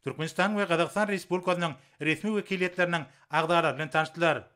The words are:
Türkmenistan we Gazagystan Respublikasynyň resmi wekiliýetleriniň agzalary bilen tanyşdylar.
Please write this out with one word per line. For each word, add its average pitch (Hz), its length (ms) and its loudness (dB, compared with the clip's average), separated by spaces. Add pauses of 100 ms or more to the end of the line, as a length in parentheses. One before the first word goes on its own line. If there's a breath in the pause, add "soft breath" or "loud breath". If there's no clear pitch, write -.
Türkmenistan 160 460 -2
we 208 140 0
Gazagystan 175 440 0
Respublikasynyň 180 640 -2 (280 soft breath)
resmi 156 280 0
wekiliýetleriniň 180 720 0 (260 soft breath)
agzalary 160 460 2
bilen 151 140 -6
tanyşdylar. 156 680 0